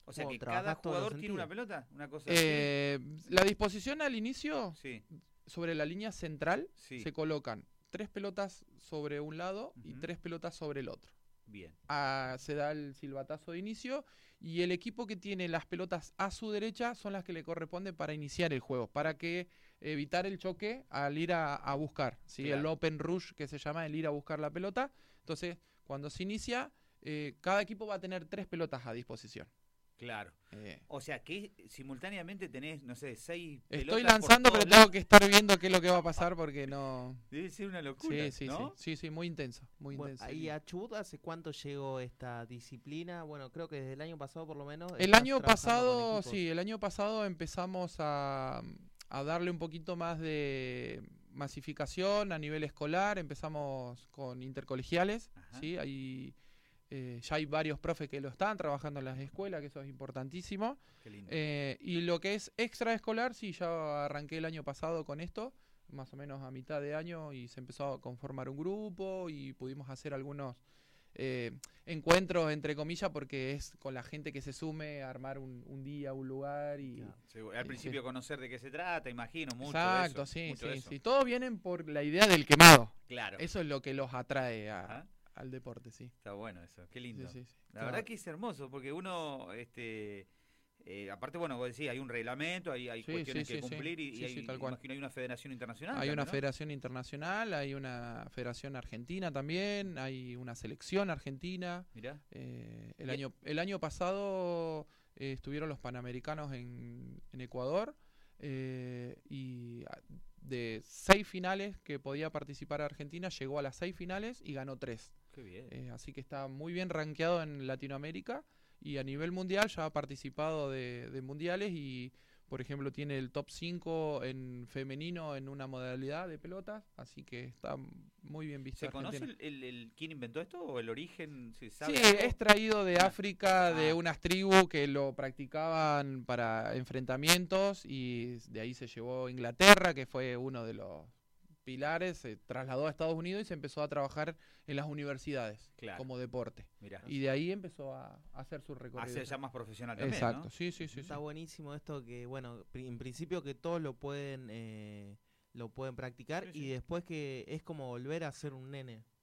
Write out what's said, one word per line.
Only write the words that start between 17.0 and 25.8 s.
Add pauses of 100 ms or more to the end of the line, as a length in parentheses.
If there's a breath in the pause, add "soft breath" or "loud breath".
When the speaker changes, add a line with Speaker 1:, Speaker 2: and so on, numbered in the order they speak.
Speaker 3:
las
que
le
corresponde
para
iniciar
el
juego,
para
que (320 soft breath)
evitar
el
choque
al
ir
a,
a
buscar,
¿sí?
Speaker 1:
Claro.
Speaker 3:
El
open
rush
que
se
llama,
el
ir
a
buscar
la
pelota. (280 soft breath)
Entonces, (260 soft breath)